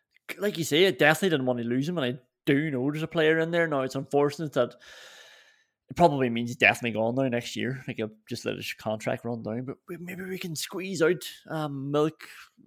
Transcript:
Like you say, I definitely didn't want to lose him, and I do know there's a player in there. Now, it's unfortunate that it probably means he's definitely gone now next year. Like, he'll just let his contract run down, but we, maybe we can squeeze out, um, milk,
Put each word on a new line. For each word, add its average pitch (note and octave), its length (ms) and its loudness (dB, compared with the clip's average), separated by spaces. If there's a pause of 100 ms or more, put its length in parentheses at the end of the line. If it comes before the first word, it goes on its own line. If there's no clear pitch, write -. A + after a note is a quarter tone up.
(380)
Like G3+ 200 -2
you E3 60 -2
say, E3 220 4
I F#3+ 40 4
definitely D#3 400 4
didn't C3+ 160 2
want B2 140 2
to A#2 40 -4
lose B2+ 240 0
him, F3+ 100 -4
and C#3+ 60 0 (120)
I - 20 -12 (260)
do D#3 260 2
know C3+ 200 -2
there's D#3 120 -4
a D#3+ 60 -2
player D#3+ 300 4
in E3 120 0
there. E3+ 160 2
Now, D3 160 0
it's C3 120 -4
unfortunate C#3+ 580 0
that B2 220 2 (1160)
it - 60 -14
probably C#3+ 340 4
means A#2 200 -2
he's B2 60 -8
definitely A2+ 420 4
gone A2+ 160 0
now C3+ 140 0
next A#2+ 280 -4
year. B2 320 -4
Like, B2 80 -8
he'll G#2+ 140 -4 (180)
just - 160 -8
let A2 120 -2
his G#2 180 -8
contract A2+ 500 -4
run A#2 180 -6
down, A2+ 220 -6
but C3 120 -10 (120)
we, F3+ 100 -10
maybe F3+ 260 -12
we F#3 140 -6
can F3 160 -8
squeeze F#3 480 -6
out, F3 220 4 (260)
um, C#3+ 400 -4
milk, D3+ 340 0 (420)